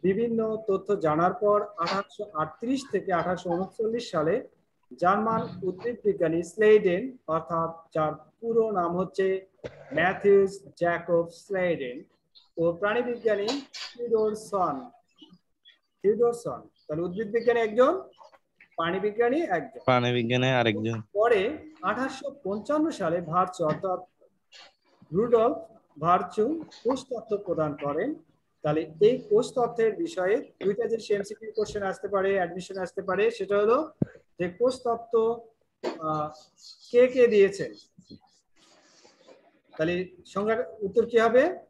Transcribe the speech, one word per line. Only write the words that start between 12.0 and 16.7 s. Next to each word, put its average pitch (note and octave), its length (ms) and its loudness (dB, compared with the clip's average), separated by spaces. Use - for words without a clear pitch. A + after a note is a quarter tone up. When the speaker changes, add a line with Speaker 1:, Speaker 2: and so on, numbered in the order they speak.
Speaker 1:
ও E3+ 160 2
প্রাণীবিজ্ঞানী G#3+ 760 -2
থিওডোর A3+ 880 -2
সন। E3 560 -4
থিওডোর A3 300 4
সন। C#3 360 -10